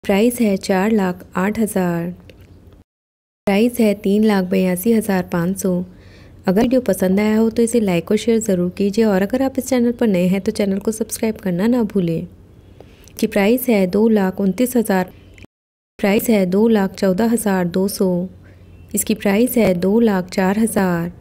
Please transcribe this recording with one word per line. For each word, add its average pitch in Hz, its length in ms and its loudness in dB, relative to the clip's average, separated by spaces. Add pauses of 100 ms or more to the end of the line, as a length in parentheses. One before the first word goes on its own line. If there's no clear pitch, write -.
प्राइस 226 360 0
है 208 160 2
चार 196 360 0
लाख 185 340 -2 (100)
आठ 202 220 -2
हज़ार। 180 520 -2 (1400)
प्राइस 226 340 2
है 208 140 4
तीन 202 300 2
लाख 202 200 2
बयासी 185 480 0
हज़ार 208 300 0
पाँच 180 360 -4
सौ। 180 260 -2 (640)
अगर 190 140 2
वीडियो 247 200 2
पसंद 190 400 0
आया 214 180 2
हो 226 120 2
तो 226 120 0
इसे 233 180 2
लाइक 175 300 -2
और 214 60 2
शेयर 226 220 0
ज़रूर 180 320 0
कीजिए 202 340 0
और 190 180 2
अगर 254 200 -2
आप 269 160 -2
इस 247 100 -6
चैनल 240 240 0
पर 240 140 -2
नए 185 200 2
हैं 190 140 0
तो 208 120 -4
चैनल 202 260 -2
को 208 140 -4
सब्सक्राइब 220 440 -4
करना 180 300 -2
ना 240 180 2
भूलें। 175 360 -2
इसकी - 1040 -12
प्राइस 220 420 0
है 202 180 2
दो 202 220 2
लाख 196 320 0
उनतीस 202 360 0
हज़ार। 190 360 0 (880)
प्राइस 208 300 0
है 208 180 4
दो 202 220 2
लाख 202 260 0
चौदह 196 380 0
हज़ार 190 360 0
दो 190 200 -2
सौ। 185 400 -2 (680)
इसकी - 200 -2
प्राइस 214 420 0
है 196 180 4
दो 190 260 2
लाख 190 300 0
चार 196 280 0
हज़ार। 185 640 -2